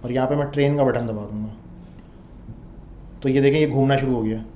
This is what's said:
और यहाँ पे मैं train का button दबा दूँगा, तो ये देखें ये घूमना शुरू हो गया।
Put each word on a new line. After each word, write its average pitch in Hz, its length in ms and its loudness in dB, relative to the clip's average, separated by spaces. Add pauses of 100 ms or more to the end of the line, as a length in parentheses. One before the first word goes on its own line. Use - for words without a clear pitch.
और 123 80 -4
यहाँ 131 160 2
पे 143 80 2
मैं 139 140 -2
train 143 260 2
का 139 80 4
button 120 220 2
दबा 107 160 -6
दूँगा, 104 280 -8 (1700)
तो 139 60 0
ये 131 120 4
देखें 139 180 6
ये 151 80 4
घूमना 135 300 4
शुरू 131 180 0
हो 113 80 0
गया। 110 220 -2 (120)